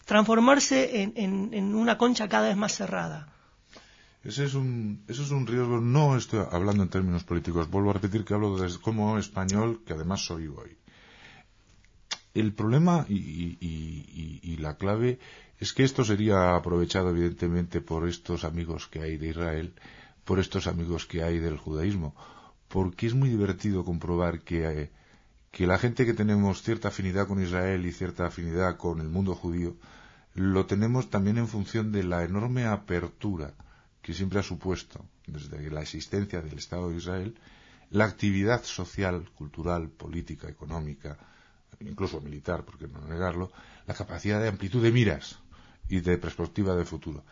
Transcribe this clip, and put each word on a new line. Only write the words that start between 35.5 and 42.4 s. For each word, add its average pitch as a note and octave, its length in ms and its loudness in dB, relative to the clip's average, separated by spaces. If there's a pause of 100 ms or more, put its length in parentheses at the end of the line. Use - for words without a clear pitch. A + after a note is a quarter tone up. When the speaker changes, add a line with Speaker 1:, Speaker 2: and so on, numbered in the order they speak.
Speaker 2:
la D2+ 120 -6
existencia F#2 580 -4
del D2 160 -10
Estado F2 340 -6
de E2+ 80 -4
Israel, F#2 380 -6 (540)
la G#2 140 4
actividad G#2 580 2
social, F2+ 720 -4
cultural, E2 540 -4
política, D#2 600 -10
económica, D2+ 720 -10 (600)
incluso G2 400 -8
militar, D2 440 -8